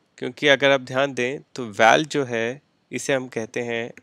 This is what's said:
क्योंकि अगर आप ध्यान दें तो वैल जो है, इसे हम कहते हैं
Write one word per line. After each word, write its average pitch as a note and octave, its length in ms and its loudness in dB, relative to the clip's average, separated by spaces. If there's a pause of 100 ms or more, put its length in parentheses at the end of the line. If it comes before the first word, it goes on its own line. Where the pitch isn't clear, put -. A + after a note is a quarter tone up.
(180)
क्योंकि C3 300 -4
अगर C#3 240 4
आप C3+ 100 2
ध्यान C3 320 -2
दें B2+ 260 -4 (160)
तो B2+ 100 -8
वैल A#2 400 4
जो C#3+ 180 -2
है, A#2+ 380 -4 (300)
इसे C3 220 -4
हम C3 140 -2
कहते A#2 320 -8
हैं A#2 320 -6 (120)